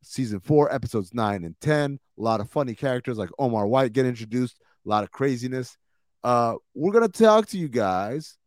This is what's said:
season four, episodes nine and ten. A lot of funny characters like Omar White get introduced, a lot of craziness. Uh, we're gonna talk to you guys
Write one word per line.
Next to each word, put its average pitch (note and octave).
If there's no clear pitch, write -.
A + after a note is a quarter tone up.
season G#2+
four, D3
episodes A2
nine G2+
and E2+
ten. D3
A -
lot A2+
of G#2+
funny C3
characters B2+
like G2
Omar A2+
White B2+
get C3
introduced, A#2+
a -
lot G#2
of -
craziness. B2+
Uh, A#2
we're F3
gonna A3+
talk G#3+
to G3
you D#3+
guys A2